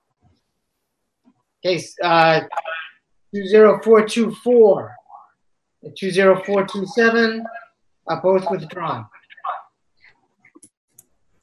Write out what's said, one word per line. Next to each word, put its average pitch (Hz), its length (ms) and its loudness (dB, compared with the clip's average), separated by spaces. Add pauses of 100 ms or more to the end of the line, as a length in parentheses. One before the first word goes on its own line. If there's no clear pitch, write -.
(1600)
Case, 175 400 -6
uh, 165 380 2 (920)
two 202 140 -10
zero 208 380 4
four 220 200 4
two 214 380 -4
four 208 540 2 (880)
and - 120 -20
two 190 140 -6
zero 190 340 2
four 202 220 -2
two 196 200 -8
seven 226 580 0 (640)
are 160 120 -6
both 190 300 0
withdrawn. 156 560 -8 (2250)